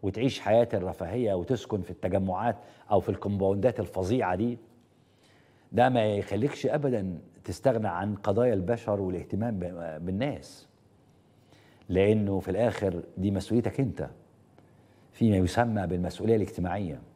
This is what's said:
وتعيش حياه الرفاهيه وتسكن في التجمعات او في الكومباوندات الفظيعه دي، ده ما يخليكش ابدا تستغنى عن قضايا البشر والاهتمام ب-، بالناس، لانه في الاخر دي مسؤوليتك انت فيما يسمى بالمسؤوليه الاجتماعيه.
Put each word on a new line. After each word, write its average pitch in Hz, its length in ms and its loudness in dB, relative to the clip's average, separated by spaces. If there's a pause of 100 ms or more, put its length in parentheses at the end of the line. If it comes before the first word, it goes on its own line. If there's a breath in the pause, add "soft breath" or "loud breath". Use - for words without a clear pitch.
وتعيش 104 360 -2
حياه 113 340 4
الرفاهيه 95 600 -2
وتسكن 98 480 -2
في 87 100 -8
التجمعات 95 640 0 (360 loud breath)
او 101 80 6
في 101 100 -2
الكومباوندات 101 680 0
الفظيعه 92 560 0
دي، 117 220 -2 (1120 soft breath)
ده 120 180 6
ما 120 160 4
يخليكش 104 600 -2
ابدا 120 540 -2 (240)
تستغنى 110 440 0
عن 95 280 -4
قضايا 117 380 2
البشر 101 480 -2
والاهتمام 95 580 -4
ب-، 85 460 -8
بالناس، 104 640 -6 (1200 soft breath)
لانه 98 500 4
في 92 120 -6
الاخر 95 520 0 (140)
دي 98 140 0
مسؤوليتك 107 480 0
انت 82 300 -2 (1000 soft breath)
فيما 107 260 4
يسمى 104 500 2
بالمسؤوليه 90 480 0
الاجتماعيه. 92 640 -4 (140)